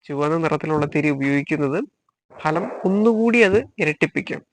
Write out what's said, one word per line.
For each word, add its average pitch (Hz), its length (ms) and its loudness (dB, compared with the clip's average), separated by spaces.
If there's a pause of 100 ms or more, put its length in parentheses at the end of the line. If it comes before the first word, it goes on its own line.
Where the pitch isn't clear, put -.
ചുവന്ന 147 300 -2
നിറത്തിലുള്ള 156 500 0
തിരി 151 240 0
ഉപയോഗിക്കുന്നത് 139 680 -2 (540)
ഫലം 156 320 -2 (200)
ഒന്നുകൂടി 220 540 2
അത് 202 200 4 (200)
ഇരട്ടിപ്പിക്കും. 156 640 -2 (120)